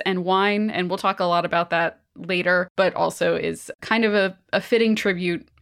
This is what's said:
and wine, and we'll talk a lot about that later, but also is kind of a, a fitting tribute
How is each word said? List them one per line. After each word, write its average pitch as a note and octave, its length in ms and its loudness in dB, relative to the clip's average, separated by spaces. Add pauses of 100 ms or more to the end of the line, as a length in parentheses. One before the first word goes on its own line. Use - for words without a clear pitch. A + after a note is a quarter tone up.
and F#3 180 0
wine, G3+ 460 2
and F3+ 180 -2
we'll F#3+ 80 -4
talk G3 240 -2
a F#3+ 40 0
lot E3+ 200 2
about F3 240 0
that E3+ 300 -2 (180)
later, F3+ 600 0
but F#3 180 2
also E3+ 420 0
is D#3+ 340 -6 (100)
kind A3+ 240 0
of G#3 100 2
a, F#3+ 220 2 (160)
a F#3 80 0
fitting A3+ 360 2
tribute F3+ 520 -2 (140)